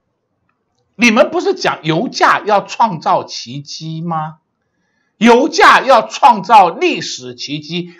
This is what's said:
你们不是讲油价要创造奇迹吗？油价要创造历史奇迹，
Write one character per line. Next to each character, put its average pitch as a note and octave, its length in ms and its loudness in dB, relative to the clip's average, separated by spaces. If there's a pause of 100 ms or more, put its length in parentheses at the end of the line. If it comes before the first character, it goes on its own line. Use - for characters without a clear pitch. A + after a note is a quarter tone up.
(960)
你 A#3+ 140 2
们 A#3 220 2
不 E4+ 100 -4
是 F4+ 140 -2
讲 C#3+ 280 -4
油 D#3+ 260 -2
价 F#3+ 360 0
要 G3+ 160 0
创 G3+ 400 -4
造 F3 220 -2
奇 - 380 -14
迹 D#3+ 400 -14
吗？ D#3+ 360 -8 (800)
油 A#3+ 320 4
价 D4 320 4
要 B3 200 4
创 - 400 2
造 G3 280 6
历 C4 300 -4
史 B2+ 360 -12
奇 D3 240 -10
迹， E3+ 400 -10